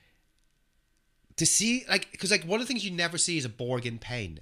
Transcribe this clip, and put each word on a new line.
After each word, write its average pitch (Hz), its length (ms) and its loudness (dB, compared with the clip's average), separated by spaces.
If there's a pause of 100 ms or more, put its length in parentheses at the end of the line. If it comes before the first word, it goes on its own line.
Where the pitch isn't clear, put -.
(1400)
to 165 80 2
see, 240 440 4
like, 196 300 0
'cause, 190 100 -2
like, 190 140 4
one 185 180 0
of 247 60 -4
the - 40 -2
things 233 140 -2
you 196 60 -4
never 170 260 0
see 175 200 2
is 139 80 0
a 123 40 -4
Borg 120 380 -2
in 117 100 -4
pain. 107 440 -6